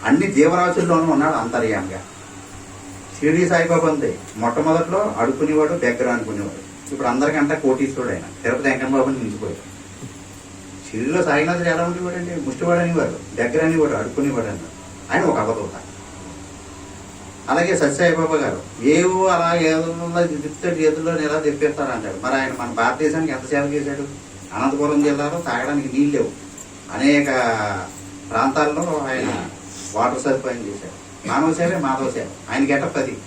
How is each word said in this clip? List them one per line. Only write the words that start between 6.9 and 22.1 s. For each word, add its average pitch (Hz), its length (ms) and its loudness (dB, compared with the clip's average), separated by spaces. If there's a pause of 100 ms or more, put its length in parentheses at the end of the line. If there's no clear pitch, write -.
ఇప్పుడు 139 160 -2
అందరికంటే 143 460 2
కోటీశ్వరుడు 131 580 0
ఆయన. - 100 -6 (200)
తిరుపతి 123 200 0
వెంకన్న 131 340 2
బాబుని 131 220 2
మించిపోయాడు. - 600 -8 (1120)
షిరిడిలో 143 320 0
సాయినాథుడు 165 460 2
ఎలా 170 160 2
ఉండేవాడండి? 175 600 -4
ముష్టివాడు 170 340 2
అనేవాడు, 170 560 0
బెగ్గర 123 280 2
అనేవాడు, 160 280 4
అడుక్కునేవాడు 120 540 0
అన్నాడు. - 680 -10
ఆయన - 120 2
ఒక - 140 2
అవధూత. - 340 -2 (1800)
అలాగే 175 260 4
సత్యసాయిబాబా 160 600 4
గారు 123 260 0 (200)
ఏవో 185 440 6
అలా 170 280 4
ఏదో 165 420 2 (240)
చెప్తే 151 480 -2
చేతుల్లో 156 500 2
ఎలా 151 220 0
తెప్పేస్తారు 143 520 0
అంటాడు. 104 320 -6